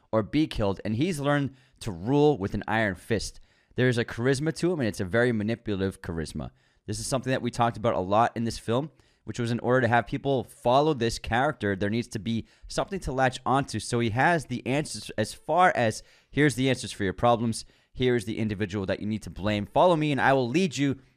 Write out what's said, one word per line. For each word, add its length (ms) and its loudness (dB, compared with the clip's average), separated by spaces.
or 100 2
be 240 0
killed, 380 -2
and 120 -2
he's 220 -2
learned 360 0
to 100 -8
rule 460 2
with 160 -4
an 160 -4
iron 260 0
fist. 460 -6
There's 200 2
a 80 0
charisma 520 -2
to 140 0
him, 100 -2
and 80 0
it's 120 -6
a 60 -2
very 260 2
manipulative 680 -2
charisma." 480 -6
This 140 -6
is 60 -8
something 240 -2
that 100 0
we 100 -2
talked 280 0
about 160 2
a 60 0
lot 360 2
in 80 -4
this 140 -4
film, 320 -2
which 140 -12
was 120 -2
in 100 -2
order 220 4
to 60 4
have 180 4
people 380 -2
follow 480 2
this 260 0
character, 560 0
there 140 0
needs 200 -2
to 100 -8
be 280 -4
something 320 -4
to 120 -6
latch 340 2
onto. 320 0
So 220 -2
he 100 0
has 340 2
the 220 -8
answers 500 -4
as 160 -2
far 420 2
as, 280 0
"Here's 260 2
the 120 0
answers 240 -2
for 120 -4
your 100 0
problems. 500 0
Here's 320 0
the 120 -6
individual 480 -4
that 140 -2
you 60 -8
need 160 -4
to 80 -14
blame. 360 -2
Follow 300 4
me, 160 0
and 80 0
I 140 4
will 140 2
lead 280 0
you 220 0